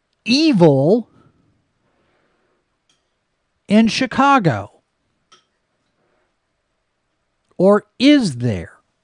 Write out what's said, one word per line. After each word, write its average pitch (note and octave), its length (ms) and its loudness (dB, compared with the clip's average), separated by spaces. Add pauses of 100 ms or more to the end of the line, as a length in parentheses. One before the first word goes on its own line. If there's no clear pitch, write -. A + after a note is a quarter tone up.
(240)
evil G#3 840 0 (2500)
in A3 200 2
Chicago? A3+ 960 -2 (2750)
Or G3 300 0 (100)
is A#3+ 400 0
there? A2 380 -8 (280)